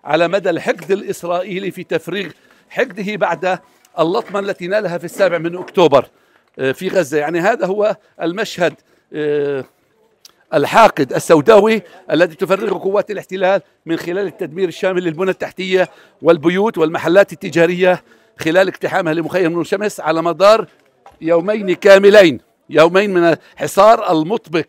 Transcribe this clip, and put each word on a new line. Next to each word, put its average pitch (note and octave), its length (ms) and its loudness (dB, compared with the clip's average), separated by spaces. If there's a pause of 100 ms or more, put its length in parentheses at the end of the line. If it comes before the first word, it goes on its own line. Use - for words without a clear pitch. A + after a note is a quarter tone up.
على - 240 0
مدى F#3+ 220 -2
الحقد E3 420 -6
الإسرائيلي F#3 800 -6
في F3+ 120 -14
تفريغ E3+ 460 -6 (400)
حقده G#3 460 -6
بعد F3 440 -4 (400)
اللطمة F3+ 400 -2
التي G3 280 -8
نالها F#3 300 -4
في E3+ 80 -10
السابع F3 320 -2
من E3+ 200 -6
أكتوبر، D#3+ 480 2 (540)
آه، C3 120 -2
في F3+ 160 -8
غزة. D#3+ 300 -2
يعني D3+ 220 -2
هذا A3 260 0
هو G3+ 300 -2 (260)
المشهد، F3 520 -4 (400)
آه، D3 520 -4 (880)
الحاقد D#3+ 600 2
السوداوي G3 680 4 (300)
الذي D#3+ 240 0
تفرغه F#3+ 440 -2
قوات G3 320 -2
الاحتلال F#3+ 500 -2 (240)
من E3 120 -4
خلال F3 300 -6
التدمير E3+ 400 -6
الشامل F3+ 360 -4
للبنى F3+ 280 -4
التحتية F#3 580 -4 (320)
والبيوت F3 560 2
والمحلات E3 560 2
التجارية F3+ 720 0 (360)
خلال F3+ 280 0
اقتحامها E3+ 460 -4
لمخيم E3+ 380 -2
نور E3+ 120 -4
شمس G3+ 360 -6
على D#3+ 220 -2
مدار E3+ 460 2 (540)
يومين F3+ 540 0
كاملين، G3 640 6 (300)
يومين F3 440 2
من F3 100 2
الحصار F#3+ 880 2
المطبق. E3+ 580 -2